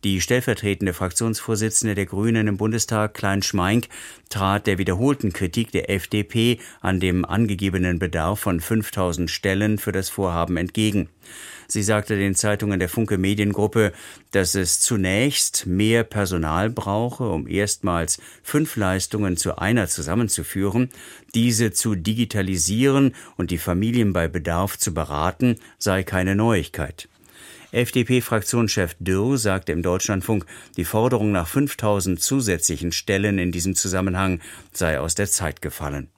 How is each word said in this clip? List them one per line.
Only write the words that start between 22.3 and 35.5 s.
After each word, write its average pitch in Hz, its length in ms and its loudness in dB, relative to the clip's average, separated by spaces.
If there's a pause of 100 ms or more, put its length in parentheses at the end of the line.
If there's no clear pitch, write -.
und 87 160 -2
die 85 80 0
Familien 104 540 2
bei 85 140 2
Bedarf 85 520 -2
zu - 140 -2
beraten, 82 640 0 (200)
sei 95 240 0
keine 92 340 0
Neuigkeit. 92 760 -2 (600)
F-D-P-Fraktionschef 117 1300 0
Dürr 98 380 0
sagte 95 340 0
im 82 120 -2
Deutschlandfunk, 92 640 0 (280)
die 87 100 -2
Forderung 110 460 2
nach 87 160 0
fünftausend 104 720 0
zusätzlichen 90 720 0
Stellen 101 460 0
in 90 140 0
diesem 90 240 -2
Zusammenhang 92 680 0 (320)
sei 80 260 0
aus 80 140 -2
der 101 160 0
Zeit - 320 -2